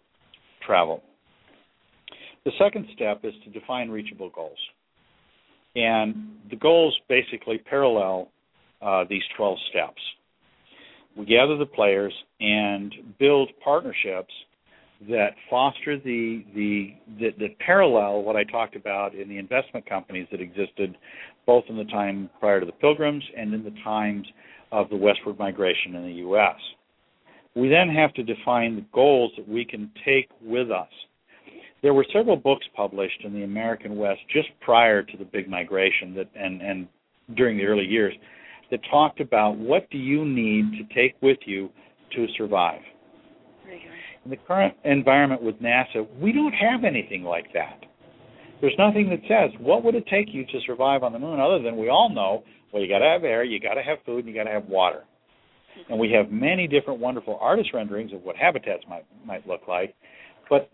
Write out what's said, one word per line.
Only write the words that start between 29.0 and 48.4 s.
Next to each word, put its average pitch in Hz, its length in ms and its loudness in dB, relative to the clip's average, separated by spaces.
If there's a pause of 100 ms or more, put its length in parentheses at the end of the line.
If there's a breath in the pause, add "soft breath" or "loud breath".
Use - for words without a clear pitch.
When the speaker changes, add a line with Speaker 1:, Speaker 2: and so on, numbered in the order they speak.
Speaker 1:
that 104 100 -16
we 113 180 -6
can 107 240 -12 (160)
take 135 240 0 (120)
with 117 280 -4
us. 92 220 -6 (920 loud breath)
There 139 140 4
were 139 180 6
several 214 220 4
books 135 300 0 (100)
published 98 480 -4
in 104 100 -12
the 101 100 -8
American 107 520 -6
West 101 240 -2 (120)
just 151 180 0 (120)
prior 117 400 6
to - 160 -12
the 95 80 -14
big 95 240 -8
migration 92 680 -2
that, 95 200 -8
and, 95 260 -8
and 92 260 -8 (480)
during 117 220 2
the 98 80 0
early 104 200 2
years 101 280 0 (560 loud breath)
that 120 120 -4 (100)
talked 151 300 4
about 107 360 2
what 139 340 0
do 147 60 -8
you 139 280 -2
need 110 480 0
to - 200 -12
take 127 280 2
with 135 240 4
you 98 240 -8 (440 soft breath)
to 117 140 -2 (100)
survive. 95 440 0 (840)
Speaker 2:
Right. 180 140 -18 (460 loud breath)
Speaker 1:
In 127 60 -10
the - 40 -6
current 190 380 0 (100)
environment 139 580 4
with 110 200 -2
nasa, 120 440 0 (140)
we 208 140 2
don't 294 180 2
have 233 320 0
anything 107 400 -2
like 85 300 -4
that. 78 320 -6 (720 loud breath)